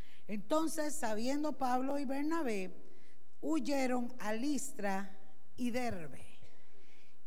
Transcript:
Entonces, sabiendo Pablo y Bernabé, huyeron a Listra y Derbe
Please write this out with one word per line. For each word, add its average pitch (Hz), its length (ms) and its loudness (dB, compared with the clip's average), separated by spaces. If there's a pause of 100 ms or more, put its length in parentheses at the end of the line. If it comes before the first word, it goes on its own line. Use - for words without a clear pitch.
(280)
Entonces, 302 680 0
sabiendo 254 640 0
Pablo 262 420 2
y 285 60 0
Bernabé, 269 680 0 (680)
huyeron 262 800 2
a 214 140 0
Listra 202 840 0 (400)
y 247 140 0
Derbe 190 540 0 (1000)